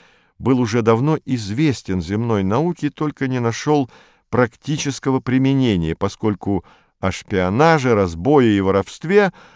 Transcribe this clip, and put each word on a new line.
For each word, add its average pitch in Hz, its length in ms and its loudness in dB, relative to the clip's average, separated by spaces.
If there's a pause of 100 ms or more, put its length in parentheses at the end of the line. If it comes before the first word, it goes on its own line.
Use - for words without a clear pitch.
(380)
был 127 220 0
уже 120 220 0
давно 117 440 2
известен 113 760 -2
земной 104 420 -2
науке, 147 460 -2
только 143 380 -6
не 127 120 -4
нашел 127 500 0 (400)
практического 131 920 -2
применения, 123 760 0
поскольку 101 680 -4 (360)
о 95 120 -2
шпионаже, 123 840 0
разбое 104 540 2
и 101 140 4
воровстве 156 680 0 (240)